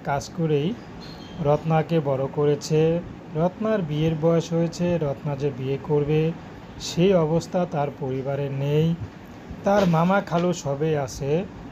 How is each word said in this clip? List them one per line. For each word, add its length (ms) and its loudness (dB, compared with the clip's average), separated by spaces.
কাজ 340 -2
করেই 360 2
রত্নাকে 540 2
বড় 340 0
করেছে। 680 2
রত্নার 460 0
বিয়ের 400 0
বয়স 320 2
হয়েছে, 440 0
রত্না 380 -4
যে 220 -2
বিয়ে 260 -2
করবে 480 2
সেই 340 2
অবস্থা 580 2
তার 160 0
পরিবারে 500 -4
নেই। 460 2
তার 220 4
মামা 360 4
খালু 320 0
সবে 440 0
আছে, 480 -2